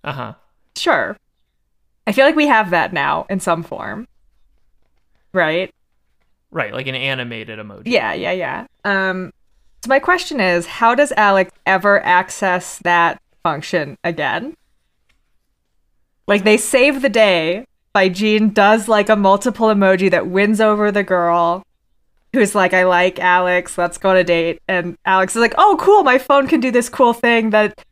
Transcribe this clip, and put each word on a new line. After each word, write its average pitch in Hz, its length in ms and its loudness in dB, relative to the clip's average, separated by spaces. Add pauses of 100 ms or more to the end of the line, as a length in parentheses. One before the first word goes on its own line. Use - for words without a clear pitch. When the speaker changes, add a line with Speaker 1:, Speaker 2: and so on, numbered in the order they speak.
Speaker 1:
Uh-huh. 135 320 -10 (420)
Speaker 2:
Sure. 208 400 -2 (920)
I - 20 -2
feel 262 160 4
like 320 80 2
we 294 140 2
have 214 220 2
that 175 220 0
now 143 380 -4
in 190 80 -4
some 170 240 -2
form. 214 460 -12 (1200)
Right? 165 400 -2 (800)
Speaker 1:
Right, 110 220 -8
like 131 160 -10
an 131 80 -8
animated 120 640 -8
emoji. 104 280 -18
Speaker 2:
Yeah, 127 260 -2
yeah, 98 200 -6
yeah. 175 340 -8 (180)
Um, 190 480 -4 (520)
so 233 40 -12
my 269 120 2
question 339 400 -2
is, 175 260 0
how 233 280 0
does 285 220 0
Alex 196 360 2 (140)
ever 196 380 2
access 180 760 -2
that 170 400 0 (220)
function 156 580 -4
again? 170 520 -6 (1700)
Like, 202 180 -2
they 214 120 4
save 269 460 0
the 269 60 0
day 196 580 0 (260)
by 190 160 2
Jean 214 420 0
does, 214 380 2
like, 208 200 2
a 220 80 4
multiple 202 520 0
emoji 190 420 2
that 175 180 0
wins 202 320 0
over 208 320 2
the 208 100 -2
girl 175 600 0 (720)
who's 214 220 2
like, 185 180 2
"I 185 120 2
like 185 340 2
Alex, 180 580 0
let's 175 220 -4
go 196 120 0
on 185 60 4
a 180 80 4
date." 165 440 -2
And 180 360 -4
Alex 190 300 0
is 233 60 -2
like, 233 180 2
"Oh, 392 220 4
cool, 403 240 4
my 262 140 4
phone 277 280 2
can 311 140 0
do 254 100 -2
this 240 180 0
cool 240 240 2
thing 233 380 0
that 214 240 2 (180)